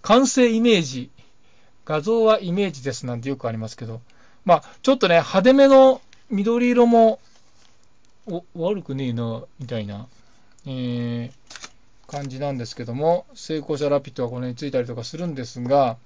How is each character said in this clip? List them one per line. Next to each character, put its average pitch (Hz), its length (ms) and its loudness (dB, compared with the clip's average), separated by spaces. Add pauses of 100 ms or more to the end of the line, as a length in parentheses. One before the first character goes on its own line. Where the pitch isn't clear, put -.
完 247 280 4
成 247 200 4
イ 226 120 0
メ 226 180 4
ー 170 40 0
ジ、 127 280 -10 (720)
画 151 160 -4
像 220 240 0
は 220 160 4
イ 180 120 -6
メ 196 160 -2
ー - 20 -6
ジ 135 140 -14
で 135 80 -4
す 123 140 -10
な 120 100 -8
ん 120 40 -10
て 120 80 -8
よ 139 80 -4
く 135 120 -8
あ 113 40 -6
り 113 60 -8
ま 110 100 -8
す - 80 -16
け 120 100 -14
ど、 113 140 -12 (440)
ま 175 120 4
あ、 147 60 -2 (200)
ち - 80 0
ょ - 20 6
っ 269 60 2
と 185 100 0
ね、 170 80 4
派 185 260 0
手 254 100 6
め 277 140 6
の 262 340 8 (300)
緑 233 400 0
色 240 160 4
も、 226 320 6 (1120)
お、 175 140 -8 (100)
悪 175 300 -4
く 143 100 -10
ね 135 140 -6
え 120 40 -4
な、 113 300 -6 (160)
み 135 80 -14
た 113 140 -6
い 104 60 -8
な、 104 200 -12 (580)
え 147 40 -14
ー、 120 640 -8 (760)
感 143 220 -10
じ 131 100 -14
な 143 140 -6
ん 131 60 -8
で 120 80 -8
す - 100 -16
け 123 80 -10
ど 117 100 -10
も、 165 400 -2
成 - 240 -8
功 147 180 -6
者 143 120 -2
ラ 143 120 0
ピ 139 120 -20
ッ - 20 -20
ト 139 80 -6
は 120 80 -6
こ 123 80 -10
れ 123 80 -8
に 123 80 -8
つ 135 100 -14
い 143 60 -8
た 131 100 -2
り 120 60 -4
と 120 80 -12
か 117 80 -10
す - 160 -14
る 180 80 -8
ん 165 80 -8
で 131 100 -10
す 123 160 -14
が 123 460 0